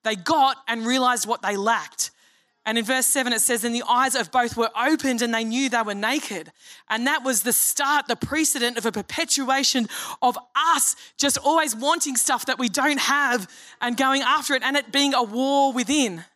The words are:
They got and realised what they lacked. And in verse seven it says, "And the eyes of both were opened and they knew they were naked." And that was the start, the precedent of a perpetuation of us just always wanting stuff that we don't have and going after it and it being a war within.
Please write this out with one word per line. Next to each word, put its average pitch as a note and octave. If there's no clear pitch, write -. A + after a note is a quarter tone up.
They A3
got C4+
and A3+
realised B3
what A3+
they G3+
lacked. G3+
And A3
in A3
verse C4
seven B3
it A3
says, A3+
"And A#3
the A#3+
eyes B3+
of A3
both A#3+
were A3+
opened C4
and A#3
they A3+
knew B3
they A#3
were G#3
naked." G3+
And A3+
that D4+
was B3+
the A#3+
start, C#4+
the B3
precedent B3
of G#3
a A3+
perpetuation C4
of B3
us D#4
just C#4
always D4+
wanting C#4+
stuff B3
that B3+
we B3
don't C#4
have B3+
and A#3+
going C4+
after C#4
it B3+
and C4+
it C4+
being C#4
a B3
war C4+
within. A#3